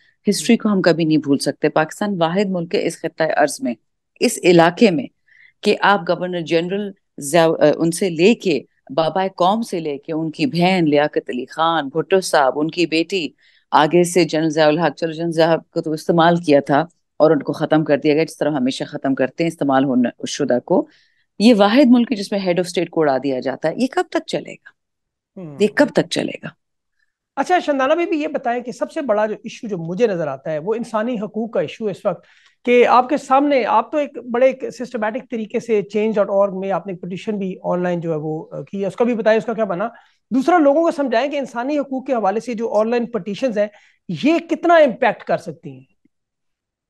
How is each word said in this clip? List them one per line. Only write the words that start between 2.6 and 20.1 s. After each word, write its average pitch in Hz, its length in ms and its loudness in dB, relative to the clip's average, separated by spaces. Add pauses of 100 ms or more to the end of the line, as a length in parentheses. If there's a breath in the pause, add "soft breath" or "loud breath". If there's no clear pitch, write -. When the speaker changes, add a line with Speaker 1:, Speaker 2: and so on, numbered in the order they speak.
Speaker 1:
है - 80 -2
इस - 180 -6
खित्ता 165 240 -4
अर्ज 147 380 0
में, 120 140 -4 (460)
इस - 160 0
इलाके 175 520 6
में, 151 180 -2 (540 soft breath)
कि 208 120 2
आप 185 300 2
गवर्नर 175 380 -4
जनरल 180 520 -2 (260)
जिया-, 165 400 2
अ, 147 180 4
उनसे 165 320 -2
लेके, 170 560 2 (260)
बाबा 160 360 -4
कौम 190 340 -2
से 196 180 -8
लेके, 151 320 -8
उनकी 160 340 -4
बहन 175 400 0
लियाकत 147 440 2
अली 123 140 -8
खान, 156 440 -2
भुट्टो 160 320 0
साहब, 147 360 2
उनकी 160 300 -2
बेटी, 160 480 -2 (380)
आगे 156 320 4
से 175 200 2
जनरल 160 260 0
जियाउल 151 280 2
हक, 156 160 0
चलो 165 180 -6
जनरल 165 200 -6
जिया 160 240 2
को - 240 -6
तो 160 140 -4
इस्तेमाल 170 460 2
किया 147 200 4
था 147 280 0 (320)
और 156 120 6
उनको 151 200 -2
खत्म 156 300 0
कर 147 140 0
दिया 151 180 2
गया, 156 100 2
जिस - 140 -10
तरह 147 120 -2
हमेशा 135 340 -2
खत्म 139 300 -4
करते 131 300 -2
हैं 165 40 0
इस्तेमाल 139 360 0
होने 127 420 -2